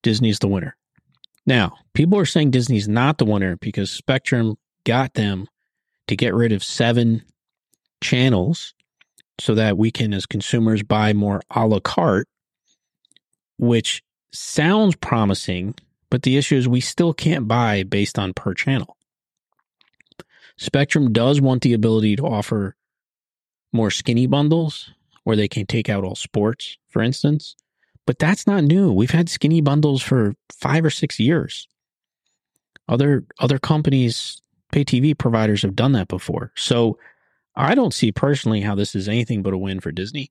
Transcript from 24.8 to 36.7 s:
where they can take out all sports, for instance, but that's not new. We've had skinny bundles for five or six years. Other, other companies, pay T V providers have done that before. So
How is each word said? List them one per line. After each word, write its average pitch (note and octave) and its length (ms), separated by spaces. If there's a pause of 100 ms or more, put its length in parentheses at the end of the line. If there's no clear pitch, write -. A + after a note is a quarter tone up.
where A2 100
they G#2 140
can G#2 160
take A2+ 240
out G2 160
all G2 100
sports, - 600 (100)
for - 140
instance, D3 560 (480)
but - 140
that's F3 280
not G3+ 160
new. E3 300
We've G#2+ 180
had E3+ 160
skinny D#3+ 320
bundles C#3+ 420
for A2+ 320 (160)
five D#3+ 360
or D3+ 40
six - 300
years. C3 480 (1200)
Other, C3+ 380 (120)
other C3+ 220
companies, C#3 840 (280)
pay C#3+ 140
T B2+ 160
V C#3 140
providers A2 480
have F#2+ 160
done C3+ 160
that F#2+ 160
before. - 480
So A#2 420 (560)